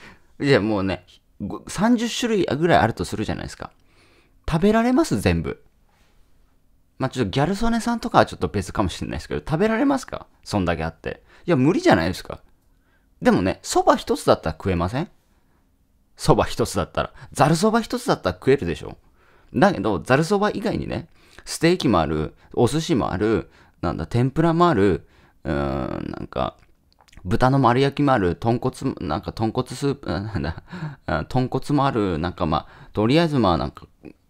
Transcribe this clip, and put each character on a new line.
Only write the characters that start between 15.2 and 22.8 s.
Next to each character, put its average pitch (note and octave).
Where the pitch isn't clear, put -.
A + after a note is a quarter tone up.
蕎 -
麦 G2+
一 -
つ -
だ F2+
っ -
た D#2+
ら。 -
ざ C#3+
る E3
蕎 G3
麦 A3+
一 A#3+
つ -
だ G#3
っ -
た F#2
ら F2
食 -
え C#3
る -
で D#2+
し -
ょ。 -
だ F3+
け -
ど、 G2
ざ -
る D3
蕎 G3
麦 G#3
以 G3+
外 G#3+
に -
ね、 -
ス -
テ E3
ー F#3
キ D#3+
も F#2+
あ D#2
る、 D#2
お A#2
寿 D3+
司 E3